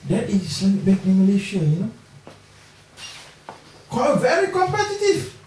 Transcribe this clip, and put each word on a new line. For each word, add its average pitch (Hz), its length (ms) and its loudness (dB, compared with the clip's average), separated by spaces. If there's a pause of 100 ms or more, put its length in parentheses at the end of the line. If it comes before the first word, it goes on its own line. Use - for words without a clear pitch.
That 220 180 -2
is 196 160 0
Islamic 190 420 0
Bank 190 200 2
in 190 200 4
Malaysia, 196 340 0
you 156 200 0
know. 220 120 -4 (2000)
Co-, - 280 0
very 359 340 2
competitive. 403 960 0